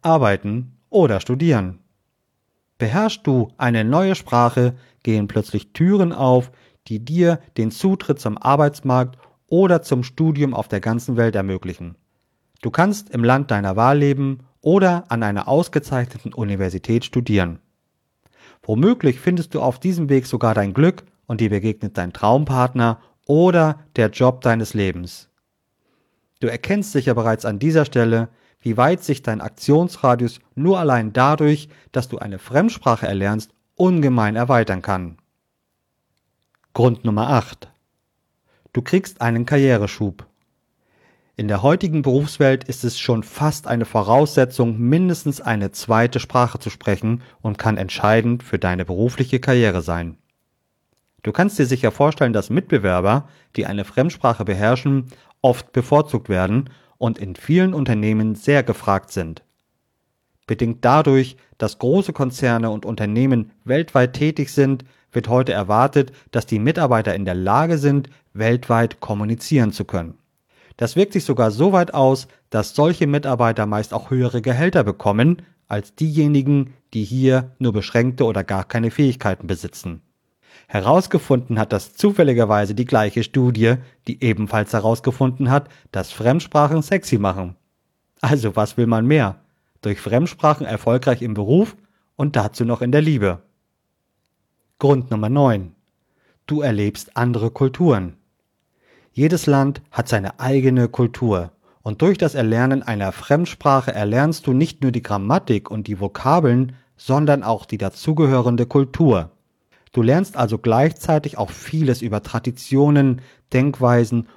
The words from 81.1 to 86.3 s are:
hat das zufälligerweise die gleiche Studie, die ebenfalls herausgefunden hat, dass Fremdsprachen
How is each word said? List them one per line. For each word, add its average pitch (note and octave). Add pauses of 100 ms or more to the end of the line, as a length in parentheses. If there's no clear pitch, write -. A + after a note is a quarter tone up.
hat A2
das -
zufälligerweise A#2
die B2
gleiche A2+
Studie, A#2+ (320)
die -
ebenfalls G#2+
herausgefunden B2+
hat, C#3+ (220)
dass F#2
Fremdsprachen D3